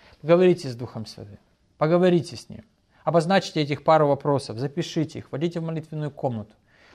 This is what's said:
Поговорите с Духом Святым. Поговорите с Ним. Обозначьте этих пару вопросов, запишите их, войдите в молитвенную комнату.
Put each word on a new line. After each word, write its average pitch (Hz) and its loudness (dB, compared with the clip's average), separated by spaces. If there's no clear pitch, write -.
Поговорите 170 4
с 123 -8
Духом 117 -10
Святым. 101 -18
Поговорите 175 2
с - -18
Ним. - -16
Обозначьте 165 2
этих 143 -6
пару 156 6
вопросов, 139 -2
запишите 143 -4
их, - -16
войдите 170 -4
в - -6
молитвенную 156 -8
комнату. 117 -6